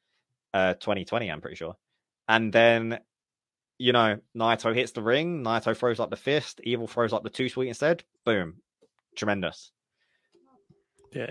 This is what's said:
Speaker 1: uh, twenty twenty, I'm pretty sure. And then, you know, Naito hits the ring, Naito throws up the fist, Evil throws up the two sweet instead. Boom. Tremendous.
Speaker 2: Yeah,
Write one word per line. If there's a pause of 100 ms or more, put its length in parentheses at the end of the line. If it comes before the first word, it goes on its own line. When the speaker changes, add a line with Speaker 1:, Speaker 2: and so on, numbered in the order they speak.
(560)
Speaker 1:
uh,
twenty
twenty,
I'm
pretty
sure. (500)
And
then, (800)
you
know, (180)
Naito
hits
the
ring,
Naito
throws
up
the
fist,
Evil
throws
up
the
two
sweet
instead. (220)
Boom. (540)
Tremendous. (1400)
Speaker 2:
Yeah,